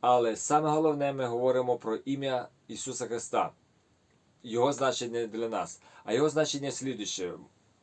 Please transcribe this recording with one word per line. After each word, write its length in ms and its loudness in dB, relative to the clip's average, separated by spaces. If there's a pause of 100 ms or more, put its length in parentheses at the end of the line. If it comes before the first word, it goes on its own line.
Але 360 4
саме 340 2
головне, 420 2
ми 140 -2
говоримо 500 2
про 200 -4
ім'я 520 -4 (200)
Ісуса 380 -8
Христа. 460 -2 (880)
Його 300 2
значення 540 -2
для 220 -4
нас. 320 -4 (240)
А 80 -4
його 160 4
значення 420 -2
слідуще. 640 -6 (500)